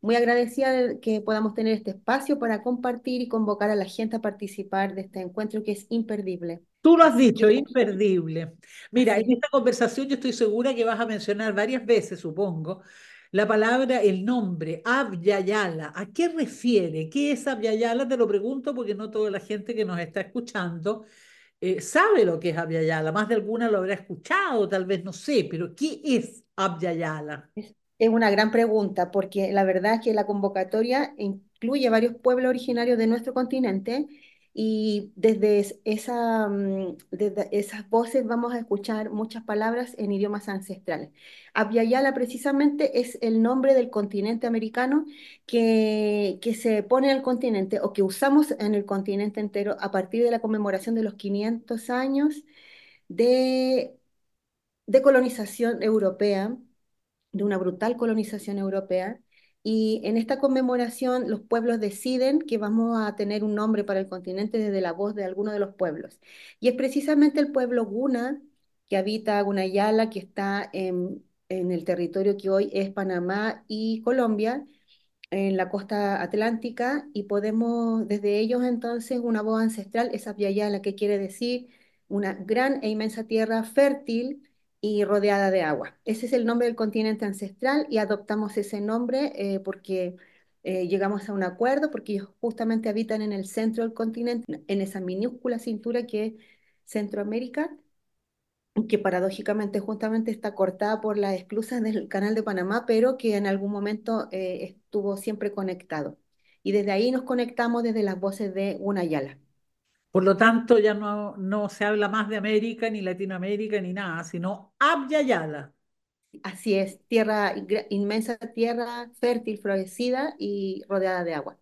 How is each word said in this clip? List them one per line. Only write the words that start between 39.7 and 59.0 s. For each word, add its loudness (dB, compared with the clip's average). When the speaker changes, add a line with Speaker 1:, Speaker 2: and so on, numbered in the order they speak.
Speaker 1:
en -4
idiomas -2
ancestrales. -6
Abya 4
Yala 4
precisamente 2
es -4
el 2
nombre 6
del 4
continente -2
americano 0
que, 2
que -2
se 0
pone 4
al 2
continente, 0
o -2
que 2
usamos 4
en 0
el 0
continente -2
entero -4
a -6
partir 0
de 4
la 0
conmemoración -2
de 0
los -4
quinientos -4
años 0
de, 2
de 6
colonización 2
europea, 2
de -2
una 2
brutal -2
colonización -2
europea. -2